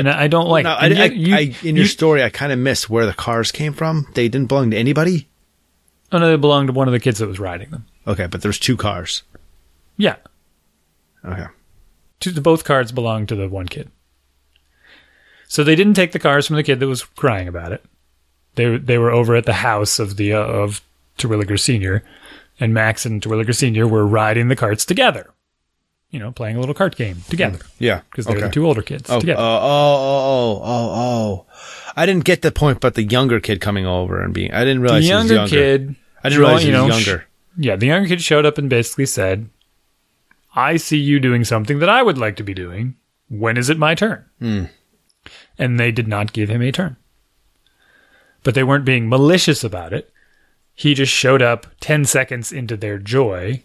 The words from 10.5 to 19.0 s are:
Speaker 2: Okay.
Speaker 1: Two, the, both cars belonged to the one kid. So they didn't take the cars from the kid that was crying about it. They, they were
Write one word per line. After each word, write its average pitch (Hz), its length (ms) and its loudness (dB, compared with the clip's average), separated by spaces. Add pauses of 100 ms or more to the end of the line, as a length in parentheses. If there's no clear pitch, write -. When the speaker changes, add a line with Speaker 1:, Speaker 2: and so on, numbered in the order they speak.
Speaker 2:
Okay. 92 220 -10 (760)
Speaker 1:
Two, 185 120 -6
the, 156 100 -6
both 165 240 2
cars 127 260 0
belonged 113 380 -4
to 113 60 -6
the 98 120 -6
one 92 220 -8
kid. - 200 -14 (1600)
So - 160 0
they 156 120 6
didn't 202 180 6
take 185 180 2
the - 80 -6
cars 143 280 2
from 156 100 -2
the 147 60 2
kid 131 160 0
that 135 80 0
was 127 160 -4
crying 101 440 -4
about 85 240 -10
it. - 120 -10 (720)
They, 120 220 2
they 123 200 0
were 117 140 2